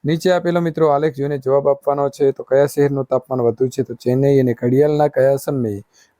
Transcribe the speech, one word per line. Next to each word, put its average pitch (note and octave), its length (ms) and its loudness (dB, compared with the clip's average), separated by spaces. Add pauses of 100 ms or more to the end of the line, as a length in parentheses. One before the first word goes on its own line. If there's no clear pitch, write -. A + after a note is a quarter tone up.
નીચે E3 280 0
આપેલો F3 280 0
મિત્રો D#3+ 280 0
આલેખ D3 260 0
જોઈને C#3+ 240 -4
જવાબ C#3 300 0
આપવાનો C#3+ 400 -2
છે. C#3 240 0
તો - 100 -12
કયા C#3 240 2
શહેરનું C#3 380 -2
તાપમાન B2+ 360 -4
વધુ A#2+ 280 0
છે? C3 140 -6
તો A#2 120 -6
ચેન્નઈ. C3+ 460 0
અને B2 120 0
ઘડિયાળના D3 560 0
કયા C3+ 280 2
સમયે A#2+ 460 -6 (380)